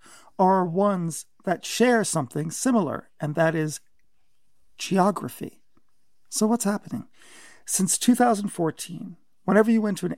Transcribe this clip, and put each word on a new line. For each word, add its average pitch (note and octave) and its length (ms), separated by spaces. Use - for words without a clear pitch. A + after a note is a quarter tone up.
are F#3+ 280
ones F3+ 640
that F3+ 180
share A#3 400
something D3+ 480
similar, G#3+ 580
and D3 140
that D#3+ 200
is D#3 240
geography. - 840
So - 180
what's A#3 200
happening? - 400
Since - 320
two - 180
thousand G#3 340
fourteen, - 640
whenever G#3+ 280
you A3+ 100
went G#3 180
to F3+ 60
an E3+ 120